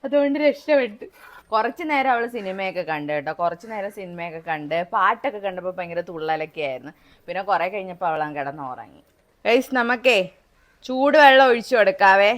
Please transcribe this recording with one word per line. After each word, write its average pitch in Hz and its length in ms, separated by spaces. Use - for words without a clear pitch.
അതുകൊണ്ട് 285 420
രക്ഷപ്പെട്ടു. 262 580
കുറച്ച് 226 380
നേരം 269 240
അവൾ 233 100
സിനിമയൊക്കെ 190 560
കണ്ടു 147 220
കേട്ടോ. 147 260
കുറച്ച് 170 320
നേരം 202 280
സിനിമയൊക്കെ 175 420
കണ്ട് 151 240
പാട്ടൊക്കെ 208 500
കണ്ടപ്പോൾ 180 340
ഭയങ്കര 170 300
തുള്ളലൊക്കെ 156 600
ആയിരുന്നു. 131 240
പിന്നെ 180 240
കുറേ 175 240
കഴിഞ്ഞപ്പോൾ 185 360
അവൾ 156 160
അങ്ങ് 147 140
കിടന്നുറങ്ങി. 131 600
ഗയ്സ്, 247 340
നമുക്കേ 240 400
ചൂടുവെള്ളം 269 640
ഒഴിച്ചു 233 260
കൊടുക്കാവേ. 196 600